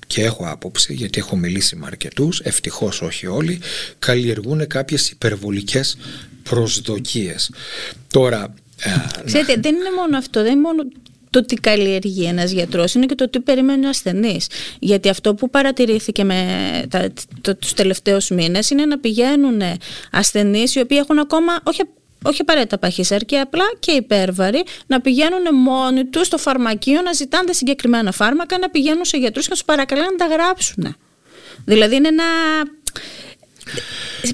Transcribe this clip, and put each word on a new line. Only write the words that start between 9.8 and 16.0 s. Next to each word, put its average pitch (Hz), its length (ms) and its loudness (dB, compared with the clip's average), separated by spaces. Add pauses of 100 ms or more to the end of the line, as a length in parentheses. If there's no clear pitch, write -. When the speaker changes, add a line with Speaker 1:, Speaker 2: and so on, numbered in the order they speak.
Speaker 2:
μόνο 320 200 0
αυτό, 254 260 -2
δεν 233 80 2
είναι 277 100 4
μόνο 320 220 0 (460)
το 214 160 4
τι 240 100 -4
καλλιεργεί 196 680 0
ένας 175 260 0
γιατρός, 175 420 0
είναι 254 120 4
και 269 100 0
το 254 140 0
τι 254 100 -2
περιμένει 269 460 2
ο 277 40 0
ασθενής. 202 580 -2 (320)
Γιατί 196 300 2
αυτό 208 260 2
που 254 140 -2
παρατηρήθηκε 240 720 2